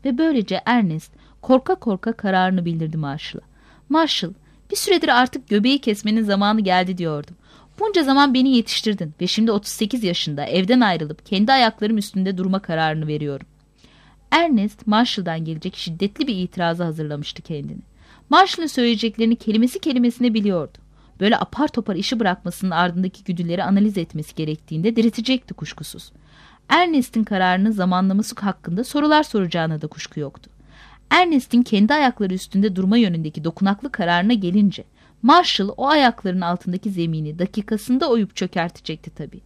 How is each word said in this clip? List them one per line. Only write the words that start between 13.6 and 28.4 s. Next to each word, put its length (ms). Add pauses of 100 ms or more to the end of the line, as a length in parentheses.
Ernest, 560
Marshall'dan 580
gelecek 320
şiddetli 500
bir 100
itirazı 480
hazırlamıştı 580
kendini. 400 (480)
Marshall'ın 360
söyleyeceklerini 680
kelimesi 420
kelimesine 560
biliyordu. 440 (420)
Böyle 160
apar 320
topar 280
işi 240
bırakmasının 500
ardındaki 540
güdüleri 400
analiz 340
etmesi 360
gerektiğinde 640
diretecekti 580
kuşkusuz. 580 (560)
Ernest'in 560
kararını 480
zamanlaması 680